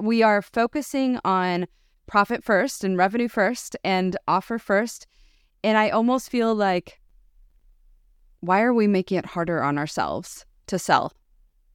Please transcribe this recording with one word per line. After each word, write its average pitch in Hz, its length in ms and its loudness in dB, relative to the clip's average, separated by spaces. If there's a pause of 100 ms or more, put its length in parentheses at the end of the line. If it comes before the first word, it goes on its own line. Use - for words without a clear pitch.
we 220 220 2
are 208 180 4
focusing 254 840 -2
on 180 440 0 (400)
profit 208 360 0
first 220 400 0
and 190 140 0
revenue 202 300 0
first 220 560 -2
and 185 340 0 (100)
offer 190 300 -2
first. 220 480 -2 (580)
And 220 140 2
I 214 120 2
almost 240 400 0
feel 226 260 0
like, 190 440 -2 (1400)
why 185 240 0
are 247 100 2
we 220 140 4
making 190 320 2
it 165 80 -6
harder 170 340 -4
on 143 160 0
ourselves 127 680 -6 (220)
to 185 120 -4
sell? 139 340 0 (600)